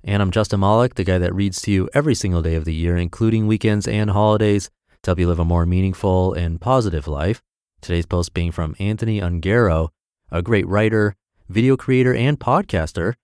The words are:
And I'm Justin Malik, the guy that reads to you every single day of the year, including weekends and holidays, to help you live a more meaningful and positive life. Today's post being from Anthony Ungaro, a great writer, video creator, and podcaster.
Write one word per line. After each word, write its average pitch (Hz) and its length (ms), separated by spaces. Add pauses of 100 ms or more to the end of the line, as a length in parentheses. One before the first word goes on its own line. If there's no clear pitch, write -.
And 101 160
I'm 95 100
Justin 104 300
Malik, 110 340
the 104 80
guy 92 140
that 87 180
reads 98 280
to 104 80
you 95 220
every 143 220
single 90 260
day 82 140
of 80 80
the 80 100
year, 82 220
including 110 500
weekends 107 440
and 104 220
holidays, 104 580 (340)
to - 60
help 87 100
you 87 80
live 85 120
a 85 40
more 85 220
meaningful 92 680
and 82 280
positive 98 480
life. 76 320 (400)
Today's 85 240
post 87 280
being 85 200
from 78 260
Anthony 107 400
Ungaro, 87 720 (420)
a 92 100
great 101 240
writer, 104 480 (360)
video 120 260
creator, 127 400
and 139 240
podcaster. 107 840